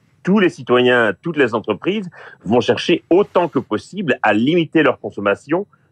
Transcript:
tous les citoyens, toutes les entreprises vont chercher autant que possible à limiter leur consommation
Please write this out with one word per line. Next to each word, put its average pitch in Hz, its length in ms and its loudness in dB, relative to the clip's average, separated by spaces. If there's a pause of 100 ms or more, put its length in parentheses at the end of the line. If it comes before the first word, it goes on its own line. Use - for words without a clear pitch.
(240)
tous 202 160 2
les 175 100 2
citoyens, 123 720 2
toutes 165 160 -6
les 120 180 0
entreprises 165 540 -4 (340)
vont 117 160 0
chercher - 500 0
autant 180 380 2
que 139 120 -4
possible 123 640 -6
à 107 100 2
limiter 156 500 0
leur 123 160 0
consommation 117 680 -4 (240)